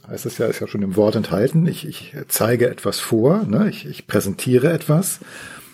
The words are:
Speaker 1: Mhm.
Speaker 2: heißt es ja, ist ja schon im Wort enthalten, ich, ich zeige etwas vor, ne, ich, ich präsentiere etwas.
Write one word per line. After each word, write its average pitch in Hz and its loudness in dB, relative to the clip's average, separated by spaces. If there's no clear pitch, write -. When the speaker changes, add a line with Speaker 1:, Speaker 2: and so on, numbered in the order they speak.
Speaker 1:
Mhm. - -20
Speaker 2:
heißt - -10
es 117 -8
ja, 120 0
ist 113 -2
ja 104 -6
schon 104 -4
im 95 -2
Wort 107 4
enthalten, 113 2
ich, - -4
ich - -14
zeige 120 2
etwas - -6
vor, 143 2
ne, 151 2
ich, - -8
ich - -14
präsentiere 120 2
etwas. 160 0